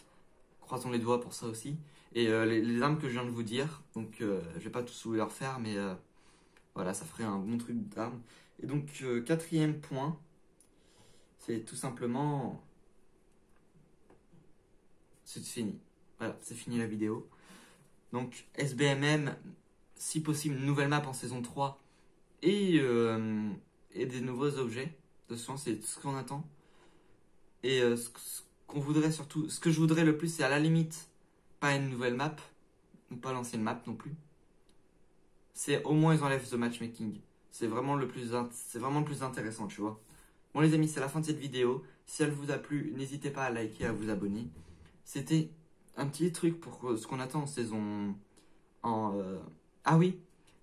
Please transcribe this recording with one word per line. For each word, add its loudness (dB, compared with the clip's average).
croisons -6
les 2
doigts 4
pour -10
ça -8
aussi. -6
Et, 4
euh, 4
les, 4
les 2
armes 4
que -2
je -2
viens -2
de -4
vous -4
dire, -2
donc, -8
euh, 0
je -10
vais -8
pas -4
tous -10
vous -2
les 2
refaire, -4
mais, -4
euh, -2
voilà, -4
ça -8
ferait -10
un -2
bon -2
truc -4
d'armes. -6
Et -4
donc, -2
euh, 2
quatrième 2
point, -4
c'est -4
tout -12
simplement... -2
c'est -12
fini. -4
Voilà, -6
c'est -12
fini -4
la 0
vidéo. -2
Donc -6
S 0
B 2
M 4
M, 2
si -4
possible, 0
une -2
nouvelle 4
map 2
en -6
saison -6
trois -4
et, 6
euh, 2
et -2
des -4
nouveaux 0
objets. -2
De -14
toute -8
façon, -8
c'est -2
tout -8
ce -8
qu'on -4
attend. -6
Et, 4
euh, 6
ce, -6
ce -12
qu'on -4
voudrait 4
surtout, -4
ce -8
que 4
je 4
voudrais 6
le 6
plus, 0
c'est 0
à 4
la 4
limite, 4
pas 4
une 2
nouvelle 0
map, 0
ou -10
pas -4
l'ancienne -4
map -2
non -4
plus. -10
C'est 0
au 2
moins 8
ils 4
enlèvent 0
The -10
Matchmaking. -4
C'est -4
vraiment 0
le 0
plus -6
int-, 0
c'est -10
vraiment 0
le 2
plus -6
intéressant, -4
tu -8
vois. -4
Bon 0
les 8
amis, 6
c'est -4
la -2
fin -2
de -2
cette -2
vidéo. 2
Si 0
elle 2
vous -4
a 0
plu, -4
n'hésitez -4
pas -2
à 0
liker, -4
à 2
vous -2
abonner. -2
C'était 0
un -2
petit 2
truc 2
pour, -8
euh, 2
ce -6
qu'on -4
attend -2
en -4
saison, -2
en, 0
euh... -4
Ah 8
oui, 6